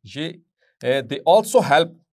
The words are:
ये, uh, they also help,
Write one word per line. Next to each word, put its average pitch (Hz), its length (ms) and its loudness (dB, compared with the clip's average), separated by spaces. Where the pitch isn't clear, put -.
ये, 156 360 -14
uh, 131 220 -2
they 139 120 -10
also 220 320 2
help, 160 280 2